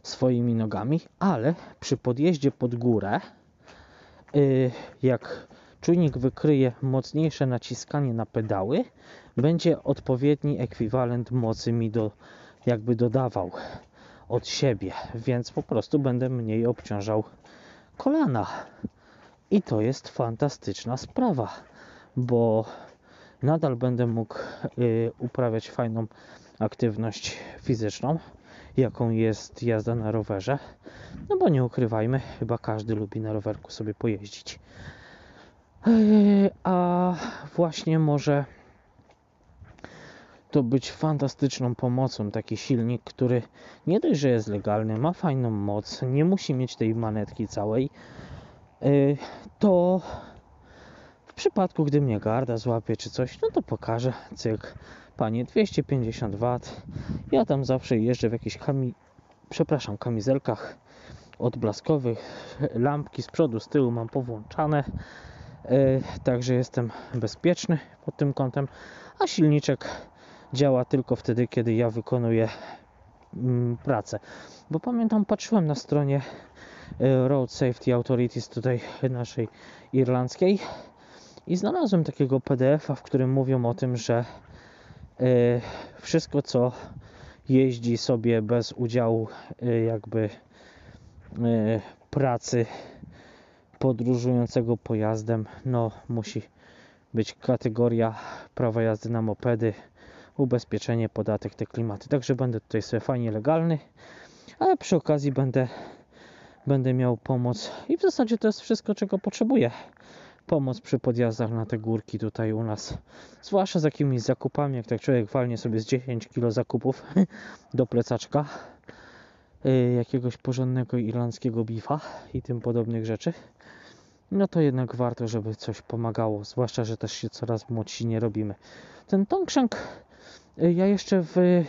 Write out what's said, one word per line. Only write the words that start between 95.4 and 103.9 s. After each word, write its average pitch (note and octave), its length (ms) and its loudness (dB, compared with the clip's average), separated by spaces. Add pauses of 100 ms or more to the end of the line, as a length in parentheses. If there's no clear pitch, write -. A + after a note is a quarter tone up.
no, A#2+ 260 0 (180)
musi A2+ 340 -6 (720)
być A2+ 200 -2
kategoria A#2 800 0 (400)
prawa A#2 280 0
jazdy A2+ 280 0
na A2+ 120 0
mopedy, A2 520 0 (640)
ubezpieczenie, A#2 720 0
podatek, G#2+ 460 -4
te A2 120 -6
klimaty. A2+ 420 -6
Także C#3 260 0
będę A#2+ 260 -2
tutaj G#2+ 220 -4
sobie A2+ 180 -2
fajnie A#2+ 300 -2
legalny, D#3 480 0 (800)